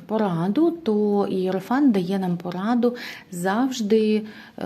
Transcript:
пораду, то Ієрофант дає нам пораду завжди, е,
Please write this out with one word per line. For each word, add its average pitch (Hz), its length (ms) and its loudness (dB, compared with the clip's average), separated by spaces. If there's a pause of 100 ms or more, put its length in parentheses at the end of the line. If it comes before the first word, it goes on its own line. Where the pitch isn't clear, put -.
пораду, 208 640 0
то 208 600 0
Ієрофант 190 640 2
дає 196 260 0
нам 180 180 -2
пораду 226 600 0 (340)
завжди, 214 840 2
е, - 500 -8